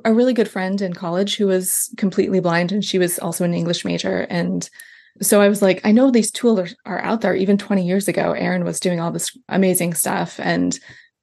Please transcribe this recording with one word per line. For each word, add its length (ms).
a 100
really 200
good 140
friend 320
in 140
college 420
who 120
was 480
completely 440
blind, 320
and 120
she 140
was 200
also 260
an 100
English 300
major. 360
And 380
so 180
I 80
was 140
like, 220
"I 80
know 180
these 220
tools 280
are, 80
are 160
out 180
there. 160
Even 220
twenty 280
years 220
ago, 240
Erin 320
was 160
doing 200
all 120
this 240
amazing 460
stuff 460
and 380